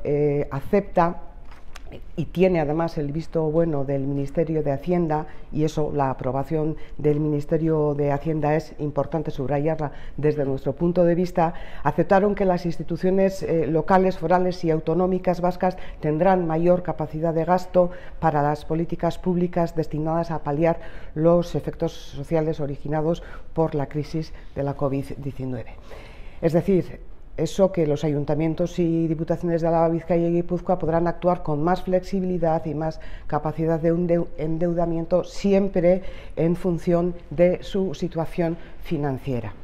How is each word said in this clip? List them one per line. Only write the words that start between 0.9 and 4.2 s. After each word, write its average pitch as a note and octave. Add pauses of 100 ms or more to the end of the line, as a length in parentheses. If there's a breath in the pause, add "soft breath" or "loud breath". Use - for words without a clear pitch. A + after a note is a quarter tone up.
y D#3
tiene F3+
además D#3+
el C#3+
visto D#3+
bueno D#3
del C#3
Ministerio D3+